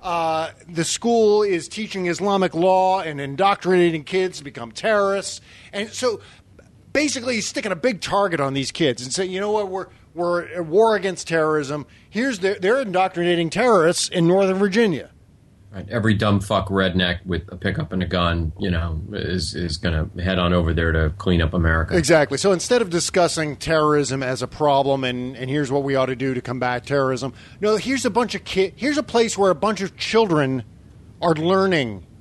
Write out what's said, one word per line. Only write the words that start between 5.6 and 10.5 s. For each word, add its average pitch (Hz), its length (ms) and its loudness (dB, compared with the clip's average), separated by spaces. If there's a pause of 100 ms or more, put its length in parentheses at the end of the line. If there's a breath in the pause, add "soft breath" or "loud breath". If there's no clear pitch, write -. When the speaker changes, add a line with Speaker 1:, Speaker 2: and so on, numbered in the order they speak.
Speaker 1:
And 202 160 -8
so 226 320 -4 (720 loud breath)
basically 262 440 -2
he's 208 100 -4
sticking - 260 -6
a 180 40 -4
big 202 260 -2
target 190 360 0
on 139 140 -2
these 135 180 -4
kids 123 320 0
and 127 120 -8
saying, 185 160 -4
"You 185 100 -6
know 208 100 -4
what, 208 200 -2
we're, 185 160 -8 (280 soft breath)
we're 175 280 0
at 165 240 -6